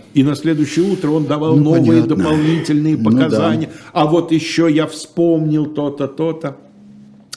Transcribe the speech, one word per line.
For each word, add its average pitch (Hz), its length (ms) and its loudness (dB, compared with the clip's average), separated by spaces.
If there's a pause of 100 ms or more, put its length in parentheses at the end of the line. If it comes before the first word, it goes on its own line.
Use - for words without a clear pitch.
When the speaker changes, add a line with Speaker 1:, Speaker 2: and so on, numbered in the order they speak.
(140)
Speaker 1:
и 139 100 4
на 147 120 0
следующее 160 560 -2
утро 151 200 -2
он 156 140 0
давал 147 300 0
Speaker 2:
Ну, 147 80 4 (120)
Speaker 1:
новые 131 260 4
Speaker 2:
понятно. - 140 0
Speaker 1:
дополнительные 156 840 0
Speaker 2:
Ну 110 140 0
да. 131 140 4
Speaker 1:
показания. 156 440 0 (240)
«А 151 140 2
вот 165 260 0
еще 160 340 0
я 156 200 2
вспомнил 156 800 -2
то-то, 143 400 -6
то-то». 156 500 -8 (800)